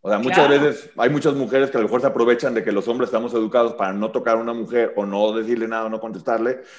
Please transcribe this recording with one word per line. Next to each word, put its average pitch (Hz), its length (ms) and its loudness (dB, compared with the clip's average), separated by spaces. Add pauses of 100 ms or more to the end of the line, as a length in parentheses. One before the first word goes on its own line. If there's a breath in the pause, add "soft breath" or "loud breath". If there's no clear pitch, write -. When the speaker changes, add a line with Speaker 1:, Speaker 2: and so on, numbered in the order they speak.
Speaker 1:
O 95 80 -10
sea, 101 100 0
muchas 143 300 4
Speaker 2:
Claro. 143 160 6
Speaker 1:
veces - 340 -2
hay 120 120 4
muchas 147 240 0
mujeres 135 360 0
que 135 60 -4
a 120 40 2
lo 107 60 0
mejor 120 140 0
se 135 80 2
aprovechan 120 460 2
de 110 100 0
que 107 80 -2
los 101 160 -2
hombres 120 220 0
estamos 113 220 -2
educados 117 420 2
para 98 180 -2
no 104 180 -4
tocar 113 260 0
a 113 40 0
una 117 120 -4
mujer 117 440 0
o 101 100 -2
no 101 240 2
decirle 113 380 -2
nada 113 160 -4
o 110 40 -4
no 110 120 -6
contestarle, 117 640 -4 (160 loud breath)